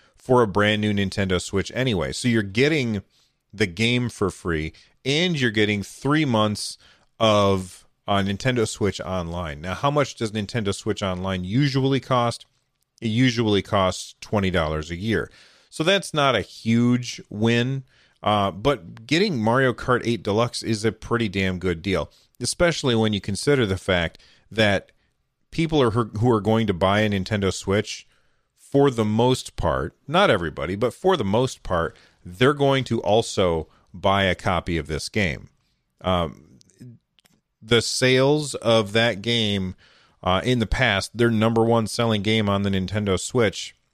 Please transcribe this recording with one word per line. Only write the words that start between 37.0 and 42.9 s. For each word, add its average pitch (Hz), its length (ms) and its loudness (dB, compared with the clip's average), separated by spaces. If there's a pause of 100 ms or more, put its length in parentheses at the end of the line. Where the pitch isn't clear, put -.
the 113 200 4
sales 135 720 2
of 110 380 2
that 113 280 0
game, 101 540 -2 (480)
uh, 92 200 2
in 123 160 2
the 107 80 0
past, 107 500 0
their 117 140 4
number 113 320 2
one 117 220 2
selling 110 360 -2
game 107 280 0
on 101 140 0
the 101 60 0
Nintendo 95 500 -2